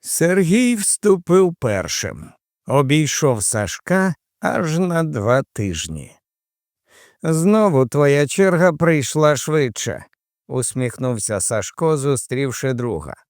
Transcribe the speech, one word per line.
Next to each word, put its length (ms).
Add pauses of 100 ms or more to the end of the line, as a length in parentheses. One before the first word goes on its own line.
Сергій 640
вступив 840
першим. 720 (340)
Обійшов 760
Сашка 720 (260)
аж 380
на 240
два 400 (100)
тижні. 640 (1040)
«Знову 640
твоя 400
черга 460
прийшла 640
швидше», 680 (440)
усміхнувся 920
Сашко, 560
зустрівши 760
друга. 420 (160)